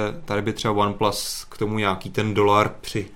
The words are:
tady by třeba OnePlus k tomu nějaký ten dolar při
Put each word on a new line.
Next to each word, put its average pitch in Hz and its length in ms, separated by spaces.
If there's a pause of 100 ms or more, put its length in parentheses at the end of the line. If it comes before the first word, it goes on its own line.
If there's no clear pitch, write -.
(260)
tady 104 160
by 104 120
třeba 107 200
OnePlus 101 760
k - 80
tomu 107 220
nějaký 98 300
ten 107 240
dolar 104 380 (100)
při 104 240 (100)